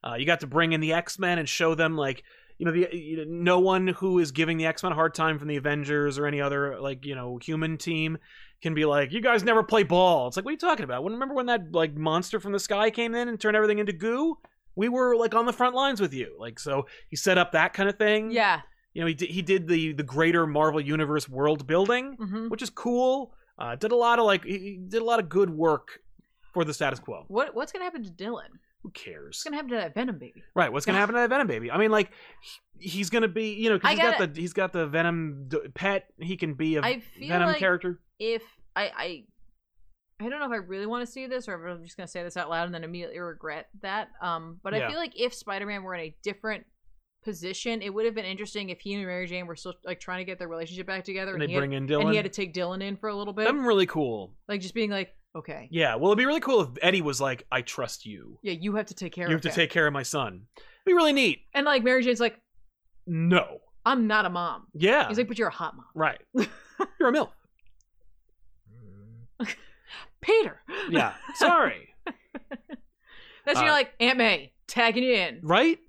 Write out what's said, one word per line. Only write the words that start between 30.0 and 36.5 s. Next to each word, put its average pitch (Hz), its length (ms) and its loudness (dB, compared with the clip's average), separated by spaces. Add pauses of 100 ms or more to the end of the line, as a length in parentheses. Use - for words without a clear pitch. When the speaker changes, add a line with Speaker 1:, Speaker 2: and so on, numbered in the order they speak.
Speaker 2:
baby? - 260 -20 (120)
Speaker 1:
Right, 151 180 2
what's 143 120 -2
gonna 185 120 2
Speaker 2:
<laughs> - 20 4
Speaker 1:
happen 208 160 2
to 240 60 4
that 240 80 2
Venom 262 180 2
baby? 117 240 -4
I 151 60 0
mean, 214 140 4
like, 214 200 2 (680)
he, 185 100 -8
he's 185 220 -4
gonna 226 180 4
be, 214 240 -2
you 220 160 2
know, 208 100 6
'cause - 100 2
Speaker 2:
I - 40 4
Speaker 1:
he's 311 80 0
got 226 180 4
Speaker 2:
gotta 175 140 0
Speaker 1:
the, 156 80 -8
he's 175 120 -6
got 190 200 0
the 165 140 0
Venom 160 640 -2
d-, 151 100 0 (160)
pet. 196 320 -2 (120)
He 180 160 -6
can 160 200 -4